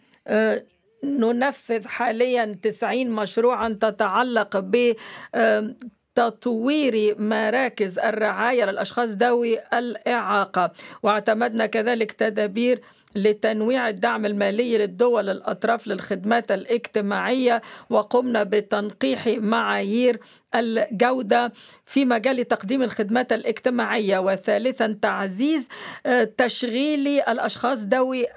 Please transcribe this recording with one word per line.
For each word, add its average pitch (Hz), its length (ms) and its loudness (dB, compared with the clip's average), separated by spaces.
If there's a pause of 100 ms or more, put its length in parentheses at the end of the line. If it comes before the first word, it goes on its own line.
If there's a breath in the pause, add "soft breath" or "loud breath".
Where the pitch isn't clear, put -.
(280 soft breath)
آه، 214 360 2 (400)
ننفذ 240 840 0
حاليا 233 760 0
تسعين 220 500 -2
مشروعا 220 720 0
تتعلق 214 760 0
ب، 233 340 4 (420 loud breath)
آم، 214 400 2 (400)
تطوير 233 1080 0
مراكز 214 800 0
الرعاية 214 640 0
للأشخاص 202 440 -2
ذوي 233 500 2 (140)
الإعاقة، 208 1000 -2 (320 loud breath)
واعتمدنا 220 600 0
كذلك 220 460 -2
تدابير 220 720 0 (340 loud breath)
لتنويع 214 760 2
الدعم 220 360 -2
المالي 208 520 0
للدول 208 520 2
الأطراف 214 580 -2
للخدمات 208 640 -2
الاجتماعية، 220 1120 0 (280 loud breath)
وقمنا 220 540 2
بتنقيح 208 840 -2
معايير 214 920 0 (360 loud breath)
الجودة 233 1000 0 (320 loud breath)
في 277 200 2
مجال 247 420 2
تقديم 240 360 0
الخدمات 226 500 0
الاجتماعية. 220 840 0
وثالثا 214 840 0
تعزيز، 208 680 -2 (360 loud breath)
آه، 247 180 4 (140)
تشغيل 262 680 0
الأشخاص 254 720 0
ذوي 254 460 0 (120)